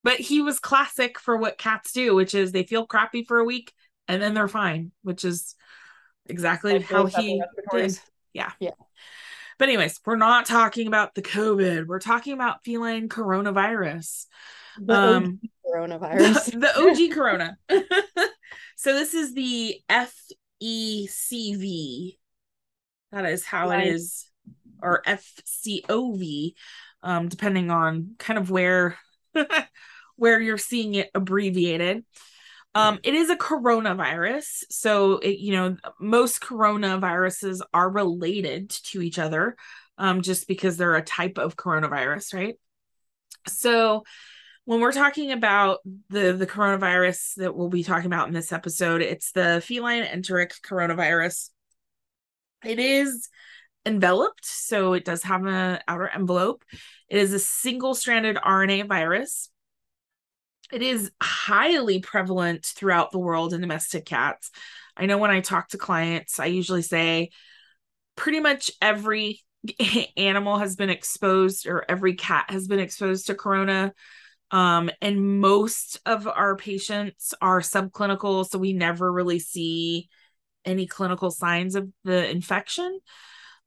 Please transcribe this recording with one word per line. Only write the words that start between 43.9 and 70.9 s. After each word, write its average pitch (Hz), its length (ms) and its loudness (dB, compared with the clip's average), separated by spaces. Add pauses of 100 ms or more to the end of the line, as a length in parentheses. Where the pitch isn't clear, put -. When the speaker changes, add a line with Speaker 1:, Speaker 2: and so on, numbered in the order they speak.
Speaker 1:
when 233 160 0
we're 247 100 4
talking 277 400 2
about 202 460 4 (320)
the, 190 240 2
the 185 140 -2
coronavirus 185 880 0
that 185 200 -4
we'll 175 140 -4
be 175 140 0
talking 175 240 -2
about 175 200 0
in 165 60 -6
this 170 180 -6
episode, 170 520 -2
it's - 280 -6
the 170 320 2
feline 240 400 -4
enteric 180 500 -4 (140)
coronavirus. 170 840 0 (1120)
It 226 160 -4
is 269 500 2 (560)
enveloped, 208 580 2
so 190 500 0
it 180 120 -2
does 170 160 -4
have 185 240 0
an 185 420 0
outer 175 200 -4
envelope. 180 580 0 (420)
It 202 120 0
is 196 120 2
a 196 60 -2
single-stranded 240 1040 -2
R 190 220 4
N 190 80 4
A 196 100 2
virus. 196 720 -2 (1200)
It 220 100 -6
is 240 300 -2 (100)
highly 220 800 2
prevalent 185 640 -2
throughout 180 460 0
the 190 80 -4
world 170 340 -2
in 175 80 -4
domestic 165 440 -6
cats. 135 440 -2 (480)
I 190 80 -2
know 202 140 2
when 208 100 2
I 190 120 4
talk 185 280 -2
to 196 80 -10
clients, 165 600 -2
I 139 80 -4
usually 180 340 0
say 165 480 0 (840)
pretty 311 240 -2
much 285 320 0 (100)
every 214 600 0 (360)
<laughs> 214 400 -2
animal 202 400 2
has 190 180 -2
been 196 140 0
exposed, 190 800 0